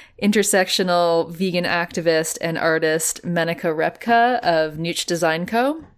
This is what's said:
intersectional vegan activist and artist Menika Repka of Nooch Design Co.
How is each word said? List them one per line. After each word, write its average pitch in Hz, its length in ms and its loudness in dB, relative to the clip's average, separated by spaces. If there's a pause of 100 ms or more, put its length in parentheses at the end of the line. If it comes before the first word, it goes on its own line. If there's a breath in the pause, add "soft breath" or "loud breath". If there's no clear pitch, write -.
(220 loud breath)
intersectional 185 1080 2
vegan 175 320 -2
activist 170 800 0
and 165 160 -2
artist 160 640 0
Menika 170 500 -2
Repka 233 680 0
of 156 340 0
Nooch 165 300 -4
Design 170 400 0
Co. 262 400 -2 (120)